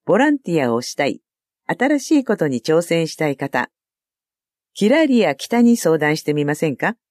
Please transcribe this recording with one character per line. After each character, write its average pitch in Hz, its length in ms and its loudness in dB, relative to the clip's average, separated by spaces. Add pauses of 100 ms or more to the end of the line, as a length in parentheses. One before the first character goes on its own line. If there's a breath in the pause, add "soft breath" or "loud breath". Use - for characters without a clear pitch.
ボ 180 140 2
ラ 294 120 2
ン 285 100 0
テ 175 120 -6
ィ 147 160 0
ア 117 60 0
を 123 80 -2
し - 140 -12
た 143 100 0
い、 - 160 -6 (440)
新 277 340 0
し - 180 -6
い 254 60 0
こ 214 120 -2
と 156 120 -2
に 123 140 -4
挑 160 200 2
戦 165 240 -2
し - 80 -10
た 151 140 -2
い 139 80 -4
方。 135 340 -6 (1080)
キ 202 120 2
ラ 311 180 2
リ 240 180 2
ア 156 120 0
北 240 260 -2
に 233 140 4
相 160 220 0
談 151 180 0
し - 80 -10
て 151 100 -2
み 147 100 -2
ま 147 120 -2
せ 160 120 -2
ん 127 80 -4
か？ 202 200 -4 (140)